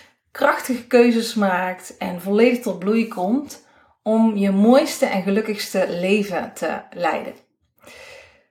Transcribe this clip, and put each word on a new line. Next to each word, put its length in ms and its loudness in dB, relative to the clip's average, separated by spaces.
krachtige 560 -2
keuzes 480 4
maakt 640 -2
en 240 -8
volledig 420 2
tot 160 -6
bloei 300 0
komt 580 -4
om 340 2
je 140 2
mooiste 560 4
en 160 -2
gelukkigste 680 -2
leven 680 -2
te 260 -6
leiden. 440 -6